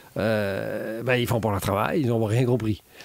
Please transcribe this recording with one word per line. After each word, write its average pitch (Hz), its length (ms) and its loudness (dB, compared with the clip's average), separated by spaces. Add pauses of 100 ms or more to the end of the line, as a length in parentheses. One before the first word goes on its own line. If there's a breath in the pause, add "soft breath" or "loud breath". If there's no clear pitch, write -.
(180 loud breath)
Euh, 110 840 -2
ben, 127 140 2
ils 120 100 0
font 120 140 0
pas 107 100 0
leur 98 120 0
travail, 110 400 0
ils 123 60 2
n'ont 117 180 2
rien 113 180 2
compris. 110 380 0 (220 loud breath)